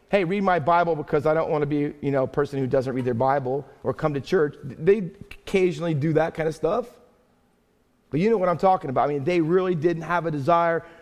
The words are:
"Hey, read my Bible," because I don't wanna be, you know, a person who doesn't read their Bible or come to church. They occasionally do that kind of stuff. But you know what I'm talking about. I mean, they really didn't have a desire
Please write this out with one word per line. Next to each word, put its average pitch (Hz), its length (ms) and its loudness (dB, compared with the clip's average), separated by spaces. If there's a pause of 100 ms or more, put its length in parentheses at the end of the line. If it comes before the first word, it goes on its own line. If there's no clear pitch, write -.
"Hey, 202 160 2
read 196 180 -2
my 185 160 2
Bible," 170 380 2
because 147 300 -2
I 156 80 4
don't 165 160 0
wanna 147 160 0
be, 147 340 -2
you 135 100 -2
know, 135 140 0
a 123 40 -2
person 143 300 -2
who 135 80 -2
doesn't 127 280 0
read 127 100 -4
their 123 100 0
Bible 135 500 0 (200)
or 131 100 -2
come 151 200 -2
to 139 60 -4
church. 156 440 0
They 160 340 2
occasionally 170 960 -2
do 151 200 0
that 156 200 2
kind 160 140 -2
of 151 60 -4
stuff. 196 340 -2 (1200)
But 147 100 -2
you 214 100 2
know 226 80 2
what 180 100 2
I'm 170 100 0
talking 185 320 2
about. 127 180 0
I 147 40 -2
mean, 143 120 -4
they 175 160 2
really 180 340 2
didn't 165 280 0
have 165 220 -2
a 165 60 -2
desire 165 520 0 (200)